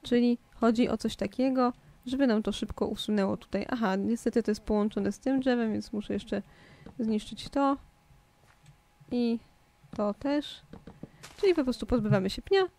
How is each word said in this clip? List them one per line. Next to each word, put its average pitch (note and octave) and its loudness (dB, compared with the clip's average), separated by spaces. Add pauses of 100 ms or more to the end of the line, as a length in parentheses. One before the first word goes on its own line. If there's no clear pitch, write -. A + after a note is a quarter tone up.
Czyli A#3+ 2 (160)
chodzi A#3 4
o A3 0
coś A3 -4
takiego, B3+ 0 (340)
żeby C4 2
nam A3 4
to G#3 -2
szybko - -4
usunęło G#3+ 0
tutaj. - -4
Aha, G3 0
niestety A3 0
to - 0
jest G#3+ 0
połączone G#3 0
z - -10
tym C4 0
drzewem, A#3+ 0
więc G#3 -6
muszę G#3+ -6
jeszcze G3+ -4 (560)
zniszczyć A3 -4
to C#4 2 (1400)
i A#3 0 (580)
to G#3 -2
też. - -4 (760)
Czyli F#4+ 4
po D4 2
prostu B3 -4
pozbywamy G#3 2
się - -10
pnia G4 4 (180)